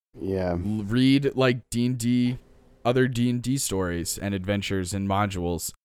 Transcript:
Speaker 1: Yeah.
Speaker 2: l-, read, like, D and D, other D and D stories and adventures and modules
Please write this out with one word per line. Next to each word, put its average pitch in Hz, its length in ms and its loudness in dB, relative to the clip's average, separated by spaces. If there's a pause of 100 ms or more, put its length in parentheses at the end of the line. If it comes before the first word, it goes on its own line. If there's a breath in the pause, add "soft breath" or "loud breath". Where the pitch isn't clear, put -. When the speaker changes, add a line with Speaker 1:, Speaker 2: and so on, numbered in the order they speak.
(180)
Speaker 1:
Yeah. 95 340 -2
Speaker 2:
l-, 104 340 -2
read, 131 500 4
like, 127 340 2
D 120 160 0
and 123 120 0
D, 123 400 0 (480)
other 127 240 4
D 120 200 2
and 123 120 0
D 127 160 -2
stories 87 600 -2
and 101 160 -4
adventures 98 600 -2
and 98 160 -2
modules 95 640 -2 (140)